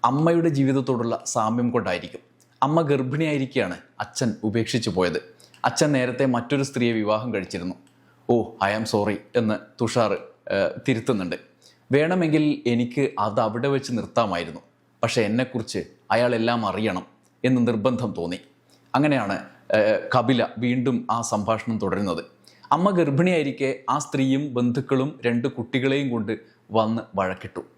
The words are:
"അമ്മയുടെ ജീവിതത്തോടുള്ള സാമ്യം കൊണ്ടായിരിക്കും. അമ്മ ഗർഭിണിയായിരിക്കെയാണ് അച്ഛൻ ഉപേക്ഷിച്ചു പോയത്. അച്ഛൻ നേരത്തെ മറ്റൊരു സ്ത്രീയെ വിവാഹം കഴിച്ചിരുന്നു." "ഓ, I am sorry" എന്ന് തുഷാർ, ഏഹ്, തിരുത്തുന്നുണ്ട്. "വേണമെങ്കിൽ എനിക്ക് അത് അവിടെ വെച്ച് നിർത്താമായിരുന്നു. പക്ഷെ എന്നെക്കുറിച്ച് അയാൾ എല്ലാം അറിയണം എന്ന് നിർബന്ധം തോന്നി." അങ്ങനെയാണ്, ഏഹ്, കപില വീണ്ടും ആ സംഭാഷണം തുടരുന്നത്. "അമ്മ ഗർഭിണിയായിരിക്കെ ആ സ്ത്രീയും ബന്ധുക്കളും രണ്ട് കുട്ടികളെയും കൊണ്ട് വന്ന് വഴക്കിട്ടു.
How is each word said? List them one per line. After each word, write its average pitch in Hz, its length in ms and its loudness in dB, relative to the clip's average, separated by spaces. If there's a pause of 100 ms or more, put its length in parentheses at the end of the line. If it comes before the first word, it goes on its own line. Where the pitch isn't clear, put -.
"അമ്മയുടെ 165 560 4
ജീവിതത്തോടുള്ള 131 580 2 (180)
സാമ്യം 117 420 0
കൊണ്ടായിരിക്കും. 92 460 -4 (440)
അമ്മ 160 140 2 (100)
ഗർഭിണിയായിരിക്കെയാണ് 131 880 0 (260)
അച്ഛൻ - 260 -2 (180)
ഉപേക്ഷിച്ചു 113 480 -2
പോയത്. 87 220 2 (500)
അച്ഛൻ 147 280 2
നേരത്തെ 127 380 0
മറ്റൊരു 135 340 -2
സ്ത്രീയെ 120 320 0
വിവാഹം 107 360 0
കഴിച്ചിരുന്നു." 92 400 -6 (520)
"ഓ, 120 60 6 (300)
I 101 100 4
am 110 160 -2
sorry" 104 240 0 (240)
എന്ന് 107 160 0 (240)
തുഷാർ, 113 320 2 (440)
ഏഹ്, 98 140 2 (140)
തിരുത്തുന്നുണ്ട്. 113 520 -2 (600)
"വേണമെങ്കിൽ 160 480 4 (300)
എനിക്ക് 120 300 0 (220)
അത് 107 200 -2
അവിടെ 113 280 -2
വെച്ച് 135 240 -4
നിർത്താമായിരുന്നു. 92 640 -2 (420)
പക്ഷെ 117 160 0 (100)
എന്നെക്കുറിച്ച് 113 520 -2 (320)
അയാൾ 120 240 4
എല്ലാം 117 320 0
അറിയണം 95 360 -4 (380)
എന്ന് 127 240 4
നിർബന്ധം 117 520 0
തോന്നി." 85 200 -6 (580)
അങ്ങനെയാണ്, 131 380 2 (420)
ഏഹ്, 107 200 4 (180)
കപില 120 320 2 (180)
വീണ്ടും 123 320 0 (180)
ആ - 20 0 (140)
സംഭാഷണം 110 520 -2
തുടരുന്നത്. 92 400 -2 (520)
"അമ്മ 180 140 2 (100)
ഗർഭിണിയായിരിക്കെ 143 720 2 (240)
ആ - 100 -2
സ്ത്രീയും 135 400 0 (120)
ബന്ധുക്കളും 127 540 0 (160)
രണ്ട് 120 200 0 (100)
കുട്ടികളെയും 135 580 0
കൊണ്ട് 110 180 -2 (460)
വന്ന് 110 240 0 (160)
വഴക്കിട്ടു. 92 440 -4 (140)